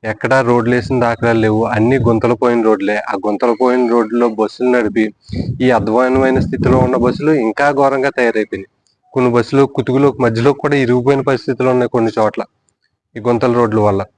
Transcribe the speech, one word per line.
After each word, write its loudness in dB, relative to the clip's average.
ఎక్కడా 0
రోడ్లు 2
వేసిన -2
దాఖలాలు 0
లేవు, 2
అన్ని 2
గుంతలు 0
పోయిన 0
రోడ్లే. 0
ఆ -6
గుంతలు -2
పోయిన 0
రోడ్లలో 0
బస్సులు -2
నడిపి 0
ఈ 2
అధ్వాన్నమైన 0
స్థితిలో 0
ఉన్న 2
బస్సులు 0
ఇంకా 0
ఘోరంగా 0
తయారైపోయినాయి. -2
కొన్ని 2
బస్సులు 2
కుతుకులో 0
మధ్యలో 2
కూడా -2
ఇరిగిపోయిన 0
పరిస్థితులు -2
ఉన్నాయి 0
కొన్ని 0
చోట్ల -2
ఈ -10
గుంతల 0
రోడ్ల 0
వల్ల. 0